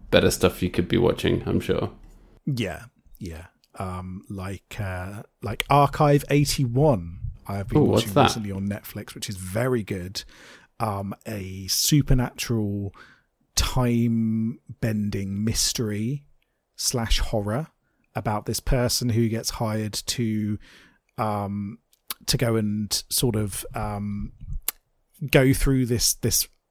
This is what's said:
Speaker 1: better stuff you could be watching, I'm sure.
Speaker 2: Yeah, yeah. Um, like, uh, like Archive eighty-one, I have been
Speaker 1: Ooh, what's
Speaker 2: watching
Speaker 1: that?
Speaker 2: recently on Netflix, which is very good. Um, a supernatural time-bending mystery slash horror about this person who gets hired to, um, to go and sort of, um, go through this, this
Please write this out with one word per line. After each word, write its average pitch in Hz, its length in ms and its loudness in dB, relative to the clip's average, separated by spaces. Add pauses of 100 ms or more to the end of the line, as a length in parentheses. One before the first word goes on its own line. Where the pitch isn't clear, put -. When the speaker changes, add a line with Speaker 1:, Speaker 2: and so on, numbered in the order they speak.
(100)
Speaker 1:
better 92 200 6
stuff - 320 2
you 90 80 0
could 87 180 0
be 90 80 2
watching, 87 500 2
I'm - 140 2
sure. - 300 -2 (560)
Speaker 2:
Yeah, 113 380 -4 (340)
yeah. 82 280 -12 (320)
Um, 92 520 -8
like, 95 500 -10
uh, 95 440 -8 (180)
like 110 260 -4
Archive 143 600 6
eighty-one, 131 880 2 (280)
I 98 100 -4
have 98 120 -4
been - 100 4
Speaker 1:
Ooh, 147 60 8
what's 107 180 4
Speaker 2:
watching - 120 -4
Speaker 1:
that? 139 100 6
Speaker 2:
recently 104 280 0
on 98 160 -4
Netflix, - 460 -8
which - 140 -10
is 101 80 -8
very 110 460 0
good. 95 420 -6 (540)
Um, 98 360 -4 (120)
a 95 400 -8
supernatural 113 1300 2 (600)
time-bending 113 1900 0
mystery 110 800 -2 (520)
slash - 420 0
horror 110 500 -2 (460)
about 104 320 -4
this 113 140 -2
person 123 500 2
who 117 180 4
gets 113 220 -4
hired 107 420 -2
to, 107 680 -2 (600)
um, 101 600 -4 (480)
to - 100 2
go 113 200 2
and 107 540 -2
sort 120 260 0
of, 107 280 -4 (100)
um, 104 580 -6 (960)
go 135 220 8
through 131 340 2
this, 113 280 0
this - 340 0 (220)